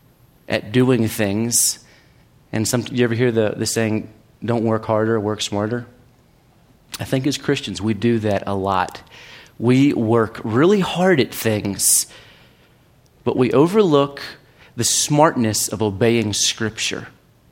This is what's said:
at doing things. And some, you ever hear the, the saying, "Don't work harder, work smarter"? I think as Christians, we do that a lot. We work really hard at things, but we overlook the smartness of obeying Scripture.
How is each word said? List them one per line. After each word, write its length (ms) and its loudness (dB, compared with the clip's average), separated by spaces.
at 240 -4
doing 340 4
things. 760 -2
And 160 -2
some, 240 -2
you 140 2
ever 100 0
hear 160 2
the, 260 0
the 100 -4
saying, 460 -2
"Don't 220 -2
work 220 -2
harder, 340 0
work 220 -4
smarter"? 440 -4
I 60 -10
think 220 -2
as 100 0
Christians, 440 -4
we 140 0
do 260 0
that 260 -2
a 80 -4
lot. 480 -2
We 340 4
work 500 0
really 380 2
hard 400 2
at 120 -2
things, 720 0
but 140 -2
we 160 2
overlook 720 4
the 80 -2
smartness 840 2
of 140 -6
obeying 500 0
Scripture. 760 -4